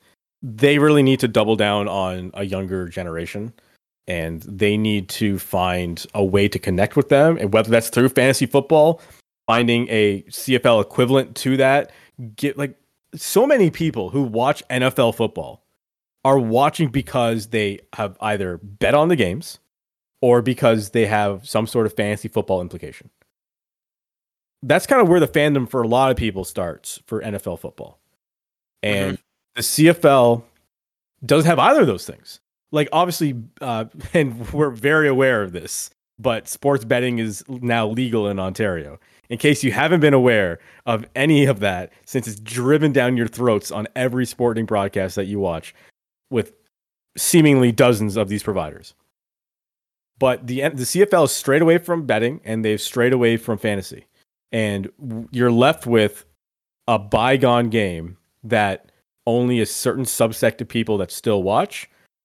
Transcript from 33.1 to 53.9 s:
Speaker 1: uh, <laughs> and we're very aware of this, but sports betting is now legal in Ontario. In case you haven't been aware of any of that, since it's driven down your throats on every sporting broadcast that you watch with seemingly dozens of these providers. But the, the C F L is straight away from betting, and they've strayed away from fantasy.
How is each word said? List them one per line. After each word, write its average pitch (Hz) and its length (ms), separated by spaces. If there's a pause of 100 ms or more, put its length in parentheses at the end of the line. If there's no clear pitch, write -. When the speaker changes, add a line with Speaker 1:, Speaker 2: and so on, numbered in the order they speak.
Speaker 1:
uh, 117 240 (140)
<laughs> - 140
and 123 380
we're 147 200
very 143 360
aware 131 360
of 92 80
this, - 380 (300)
but 113 280
sports 139 360
betting 123 360
is 110 280
now 117 400
legal 113 400
in 98 120
Ontario. 92 600 (300)
In 117 80
case 147 260
you 135 100
haven't 160 260
been 147 140
aware 110 440 (280)
of 113 200 (100)
any 143 300
of 127 140
that, 92 320 (140)
since 120 220
it's 107 120
driven 123 540
down 127 240
your 117 100
throats 113 440
on 107 240
every 127 300
sporting 117 400
broadcast 98 520
that 98 80
you 101 140
watch 85 360 (540)
with 117 240 (640)
seemingly 143 540
dozens 107 440
of 104 140
these 101 120
providers. 85 520 (1200)
But 127 300
the, 135 220
the 135 160
C 170 180
F 202 100
L 165 120
is - 60
straight 139 300
away 165 160
from 170 300
betting, 120 360
and 110 220
they've 107 160
strayed 123 320
away 117 240
from 113 220
fantasy. 101 460 (480)